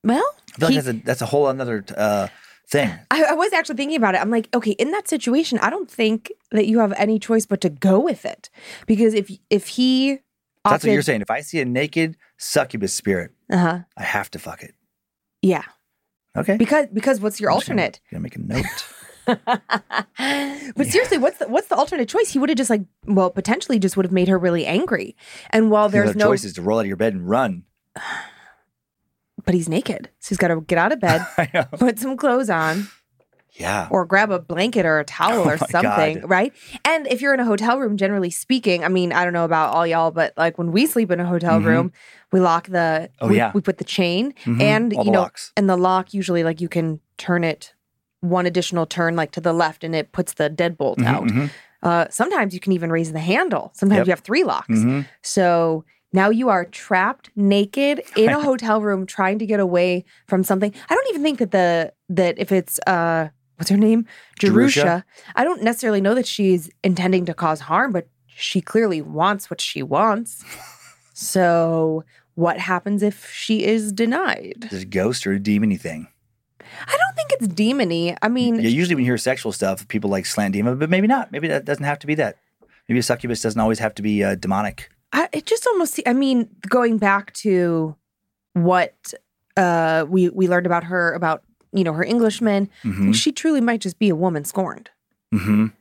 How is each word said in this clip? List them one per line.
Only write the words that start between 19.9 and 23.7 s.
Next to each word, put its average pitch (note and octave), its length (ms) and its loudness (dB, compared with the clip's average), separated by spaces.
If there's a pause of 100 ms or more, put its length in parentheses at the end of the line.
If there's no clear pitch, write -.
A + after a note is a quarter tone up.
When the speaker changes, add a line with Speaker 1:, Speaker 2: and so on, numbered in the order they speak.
Speaker 1:
But C4+ 100 0
Speaker 2:
Yeah. A#3+ 60 -6
Speaker 1:
seriously, A4 260 2
what's C4+ 220 2
the, - 80 -4
what's C4+ 200 -2
the F#4 80 0
alternate D4+ 320 0
choice? G#4+ 240 0
He C#4 80 0
would C#4+ 100 2
have D#4 80 2
just, B3+ 120 0
like, G#3 140 2 (220)
well, F#3+ 240 2
potentially A3 500 -2